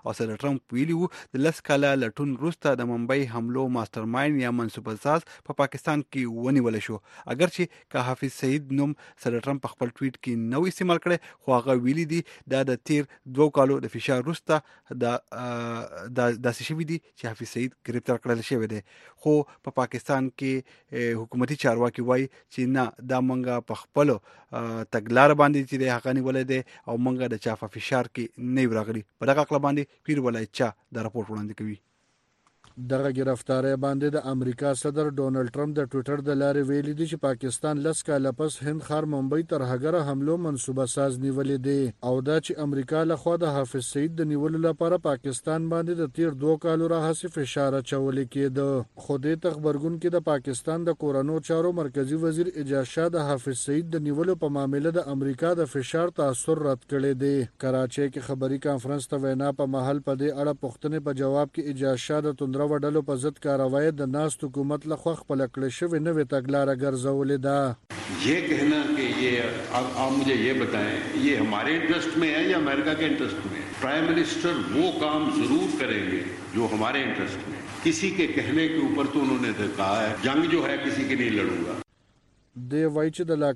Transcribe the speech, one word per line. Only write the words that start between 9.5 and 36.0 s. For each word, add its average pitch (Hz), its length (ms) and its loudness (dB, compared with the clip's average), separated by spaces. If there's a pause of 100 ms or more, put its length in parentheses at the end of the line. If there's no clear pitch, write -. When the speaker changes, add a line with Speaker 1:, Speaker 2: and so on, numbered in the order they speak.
Speaker 1:
په 113 120 -6
خپل 123 220 -2
ټویټ 135 260 -4
کې 127 100 -4 (200)
نه 131 60 0
و 170 60 2
استعمال 175 420 0
کړی، 175 100 4 (240)
خو 131 160 4
هغه 123 160 2 (160)
ویلي 156 160 2
دي 160 180 0 (280)
دا 135 120 2
د 131 220 0
تیر 147 260 0 (160)
دوو 139 240 4
کالو 135 300 6
د 120 160 -6
فشار 127 240 0
وروسته 156 420 0 (280)
دا، 123 280 -2 (140)
آه، 117 760 -8
دا، 123 240 2
داسې 120 400 -2
شوي 160 140 -2
دي 156 160 -4 (160)
چې - 160 -10
حفیظ 113 160 -12
سعید 123 280 -4 (120)
گرفتار 120 340 0
کړل 120 180 0 (120)
شوی 113 140 0
دی. 107 140 -6 (400)
خو 151 220 4
په - 280 -14 (120)
پاکستان 131 560 -2
کې، 135 140 -2 (400)
آه، 120 200 -2
حکومتي 123 540 -2
چارواکي 120 360 2
وایي 127 240 2 (260)
چې - 80 -6 (140)
نه، 131 100 2 (260)
دا 127 100 2
مونږه 127 480 0
په 113 140 -4
خپلو، 143 340 4
آه، 113 640 -8 (120)
تګلاره 120 460 8
باندې 143 280 6
چې 143 120 -2
دی 131 80 0
هغه 123 240 0
نیولی 131 380 0
دی 131 100 0 (280)
او 117 160 -2
مونږه 127 280 0
د 113 120 -2
چا 113 180 0
په 110 40 -6
فشار 120 380 -2 (100)
کې 120 100 -6 (140)
نه 127 220 0
یو 117 180 2
راغلي. 107 240 -2 (160)
په - 80 -8
دغه 139 140 6
عقله 147 180 2
باندې 143 240 2 (220)
پیر 151 160 0
ولایت 117 320 -2
چا 123 160 0 (260)
دا 113 80 -4
راپورټ 110 280 -6
وړاندې 107 280 -6
کوي. 107 200 -8 (1120)
Speaker 2:
دغه 135 260 0
گرفتاری 131 640 0
باندې 139 320 2
د - 20 0 (140)
امریکا 131 440 0
صدر 151 360 0
ډونلډ 135 440 0
ټرمپ 147 220 -4
د 147 140 2
ټویټر 139 300 -2